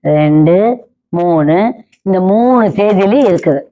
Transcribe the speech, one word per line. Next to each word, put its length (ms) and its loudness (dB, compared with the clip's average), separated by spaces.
ரெண்டு, 840 0
மூணு, 640 -2
இந்த 180 -2
மூணு 460 0
தேதியிலையும் 680 0
இருக்குது. 280 -2